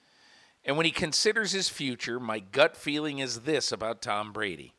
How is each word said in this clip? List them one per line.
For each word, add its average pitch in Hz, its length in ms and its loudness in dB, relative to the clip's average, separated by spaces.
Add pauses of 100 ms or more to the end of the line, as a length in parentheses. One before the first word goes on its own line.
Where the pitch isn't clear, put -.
(680)
and 139 100 0
when 165 80 4
he 160 80 4
considers 202 600 0
his 190 160 0
future, 123 520 -4
my 110 200 -4
gut 135 360 4
feeling 147 440 -4
is 117 200 -4
this 135 320 0
about 110 300 -4
Tom 107 300 -2
Brady. 90 460 -4